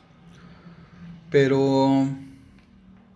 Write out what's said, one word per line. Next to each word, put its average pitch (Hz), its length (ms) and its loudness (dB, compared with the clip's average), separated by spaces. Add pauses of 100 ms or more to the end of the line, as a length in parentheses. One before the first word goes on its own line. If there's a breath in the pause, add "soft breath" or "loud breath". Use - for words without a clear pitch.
(1300 loud breath)
Pero, 135 760 2 (1080 loud breath)